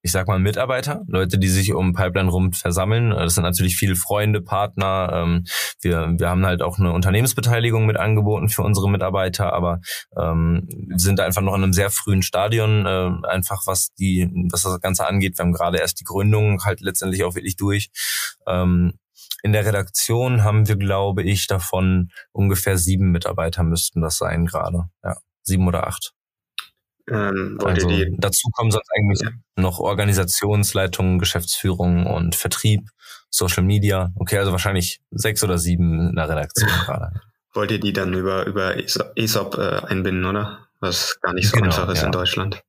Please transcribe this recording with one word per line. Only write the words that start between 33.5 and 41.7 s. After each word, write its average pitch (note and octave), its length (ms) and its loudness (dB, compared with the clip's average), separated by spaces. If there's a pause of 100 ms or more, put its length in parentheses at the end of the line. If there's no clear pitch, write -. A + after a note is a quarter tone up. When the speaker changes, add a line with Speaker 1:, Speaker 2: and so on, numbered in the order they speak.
Speaker 1:
Media. F#2+ 540 2
Okay, F#2+ 200 -2
also G2 160 2
wahrscheinlich F2+ 480 -2 (100)
sechs A2 320 -2
oder F#2 140 2
sieben F2 540 2
in E2+ 60 -2
der D#2 120 -2
Redaktion D#2 400 0
Speaker 2:
<laughs> F2 160 0
Speaker 1:
gerade. - 260 -4 (440)
Speaker 2:
Wollt G2+ 160 -2
ihr G#2 100 0
die G2+ 140 -2
dann F#2 180 -2
über, F#2 340 -2
über F#2+ 300 -2
Eso-, - 400 -4
esop, A2 400 -2
äh, F#2+ 300 -2
einbinden, F#2 400 -2
oder? G#2 420 -4 (120)
Was - 420 -4
gar F2+ 100 -2
nicht F#2 160 0
so A2+ 80 2
Speaker 1:
Genau, G2 120 2
Speaker 2:
einfach F2+ 200 0